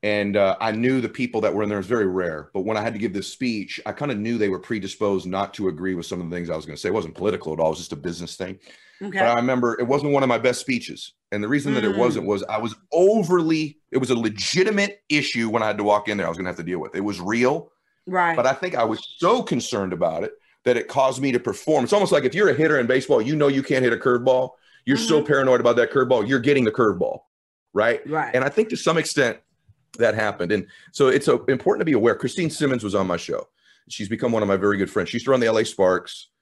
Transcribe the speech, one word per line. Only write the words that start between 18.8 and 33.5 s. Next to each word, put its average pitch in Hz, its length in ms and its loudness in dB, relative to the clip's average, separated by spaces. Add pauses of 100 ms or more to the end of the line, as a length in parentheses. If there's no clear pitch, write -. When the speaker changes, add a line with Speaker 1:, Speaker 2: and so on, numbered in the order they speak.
Speaker 1:
was 110 160 -4 (180)
so 220 240 2
concerned 110 520 -4
about 85 280 -2
it - 120 -8 (300)
that 123 120 4
it 110 120 -4
caused 131 320 0
me 135 120 0
to 120 80 2
perform. 123 440 0
It's 117 80 0
almost 202 200 4
like 147 120 4
if 127 100 0
you're 196 160 4
a 127 40 2
hitter 151 240 2
in 120 80 0
baseball, 131 340 2
you 131 160 -2
know 143 120 4
you 139 140 2
can't 135 220 0
hit 120 80 4
a 117 40 0
curveball. 127 540 2 (360)
You're 139 100 2
so 156 220 2
Speaker 2:
Mm-hmm. 147 80 0
Speaker 1:
paranoid 135 340 4
about 120 160 4
that 117 160 2
curveball, 127 360 2
you're 135 100 2
getting 131 260 2
the 107 80 2
curveball, 101 480 0 (540)
right? 110 340 2
Speaker 2:
Right. 143 260 -4
Speaker 1:
And 127 100 2
I 143 40 0
think 220 220 0
to - 60 -4
some 165 200 0
extent 143 420 0 (600)
that 110 160 4
happened. 104 380 -2
And 101 140 -2 (260)
so 135 160 4
it's, 143 200 2
uh, 123 100 4 (100)
important 180 340 0
to - 20 0
be 160 80 0
aware. 110 220 4
Christine 135 360 -4
Simmons 131 320 -2
was 101 120 -4
on 98 120 2
my 90 120 -2
show. - 300 -8 (400)